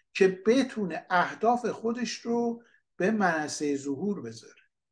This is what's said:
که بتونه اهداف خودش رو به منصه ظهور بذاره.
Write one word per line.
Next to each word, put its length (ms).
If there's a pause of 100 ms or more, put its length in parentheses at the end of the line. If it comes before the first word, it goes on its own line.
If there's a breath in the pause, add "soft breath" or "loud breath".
(140)
که 320
بتونه 640
اهداف 560
خودش 460
رو 500 (340 soft breath)
به 140
منصه 640
ظهور 460
بذاره. 320 (380)